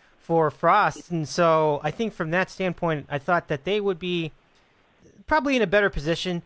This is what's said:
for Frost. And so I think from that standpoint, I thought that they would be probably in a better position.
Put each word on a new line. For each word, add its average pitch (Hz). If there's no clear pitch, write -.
for 165
Frost. 170
And 160
so 160
I 151
think 220
from 160
that 180
standpoint, 170
I 143
thought 170
that -
they 208
would 196
be 175
probably 285
in 247
a 214
better 202
position. 165